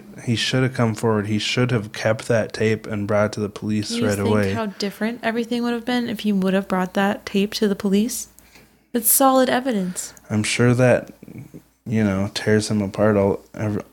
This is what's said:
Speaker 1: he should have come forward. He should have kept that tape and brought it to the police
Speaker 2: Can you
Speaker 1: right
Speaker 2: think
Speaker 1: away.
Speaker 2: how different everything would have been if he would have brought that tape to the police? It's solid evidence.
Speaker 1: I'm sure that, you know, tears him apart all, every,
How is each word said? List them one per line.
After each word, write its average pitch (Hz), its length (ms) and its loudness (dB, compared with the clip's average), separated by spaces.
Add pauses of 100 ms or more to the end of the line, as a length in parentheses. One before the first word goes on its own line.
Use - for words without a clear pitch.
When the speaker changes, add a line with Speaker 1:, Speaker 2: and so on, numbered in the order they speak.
(260)
Speaker 1:
he 117 100 0
should 131 280 0
have 127 100 0
come 113 220 0
forward. 107 320 0
He 107 100 -2
should 123 320 0
have 107 240 -2
kept - 340 -2
that 110 240 0
tape 110 360 -2
and 104 200 -4
brought 104 180 2
it 107 80 0
to 107 60 -8
the 101 100 -4
police 104 400 -4
Speaker 2:
Can - 100 -6
you 107 80 0
Speaker 1:
right 101 80 0
Speaker 2:
think 101 120 0
Speaker 1:
away. 104 260 2
Speaker 2:
how 220 120 -2
different 208 560 -6
everything 233 400 -2
would 240 120 -2
have 233 120 -6
been 240 240 -2
if 208 120 -6
he 208 120 0
would 190 220 0
have 196 120 -2
brought 185 280 -2
that 202 320 0
tape 202 260 0
to 214 140 0
the 196 80 0
police? 208 540 0 (640)
It's 240 220 0
solid 262 360 6
evidence. 233 640 -2 (160)
Speaker 1:
I'm 107 120 2
sure 120 300 4
that, 123 400 4 (720)
you 110 180 0
know, 98 300 0
tears 107 380 2
him 107 100 0
apart 104 340 2
all, 98 260 2 (120)
every, 104 400 -4